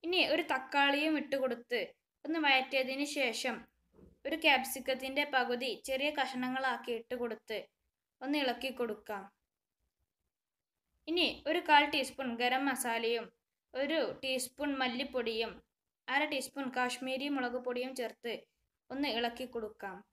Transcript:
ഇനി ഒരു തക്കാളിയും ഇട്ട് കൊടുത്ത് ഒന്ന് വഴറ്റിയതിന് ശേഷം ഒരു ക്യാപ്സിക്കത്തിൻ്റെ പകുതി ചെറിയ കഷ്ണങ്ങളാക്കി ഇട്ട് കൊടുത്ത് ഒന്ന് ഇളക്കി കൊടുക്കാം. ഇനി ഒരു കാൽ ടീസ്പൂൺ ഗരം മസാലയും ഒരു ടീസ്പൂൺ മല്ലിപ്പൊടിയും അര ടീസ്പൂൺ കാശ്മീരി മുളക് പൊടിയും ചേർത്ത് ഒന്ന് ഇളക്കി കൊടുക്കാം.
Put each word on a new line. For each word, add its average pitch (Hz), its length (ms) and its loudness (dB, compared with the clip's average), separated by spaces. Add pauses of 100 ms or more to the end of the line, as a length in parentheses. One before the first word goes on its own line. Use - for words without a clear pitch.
ഇനി 339 180 2 (120)
ഒരു 330 200 2
തക്കാളിയും 285 680 2
ഇട്ട് 277 220 -2
കൊടുത്ത് 233 380 -2 (440)
ഒന്ന് 320 140 -2
വഴറ്റിയതിന് 262 680 2 (100)
ശേഷം 240 380 0 (680)
ഒരു 302 100 -2 (100)
ക്യാപ്സിക്കത്തിൻ്റെ 269 800 2 (100)
പകുതി 247 360 0 (140)
ചെറിയ 269 320 0
കഷ്ണങ്ങളാക്കി 254 840 -2
ഇട്ട് 240 160 -8
കൊടുത്ത് 226 440 -6 (640)
ഒന്ന് 285 160 0
ഇളക്കി 254 360 0
കൊടുക്കാം. 214 500 -6 (1800)
ഇനി 339 180 2 (220)
ഒരു 330 120 2
കാൽ 302 240 8 (100)
ടീസ്പൂൺ 269 340 -2 (140)
ഗരം 247 240 4
മസാലയും 233 600 0 (480)
ഒരു 285 240 2 (220)
ടീസ്പൂൺ 262 500 -2 (120)
മല്ലിപ്പൊടിയും 233 680 -2 (560)
അര 269 180 2
ടീസ്പൂൺ 277 400 -4 (100)
കാശ്മീരി 262 540 -2
മുളക് 254 360 0
പൊടിയും 247 300 -4
ചേർത്ത് 226 380 -6 (560)
ഒന്ന് 277 280 0
ഇളക്കി 240 280 -2
കൊടുക്കാം. 214 520 -8 (160)